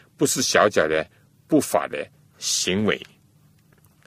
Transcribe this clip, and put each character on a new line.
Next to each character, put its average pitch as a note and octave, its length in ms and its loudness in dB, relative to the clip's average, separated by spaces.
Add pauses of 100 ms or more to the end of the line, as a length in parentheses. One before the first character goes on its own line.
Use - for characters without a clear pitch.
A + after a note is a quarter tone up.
(160)
不 D3+ 100 0
是 C3 160 -2
小 G2 280 4
角 E2 180 2
的 D#2 180 -2 (400)
不 D3+ 140 2
法 D#2 300 -2
的 - 180 -8 (320)
行 G2 460 -2
为。 F2 200 -2 (1000)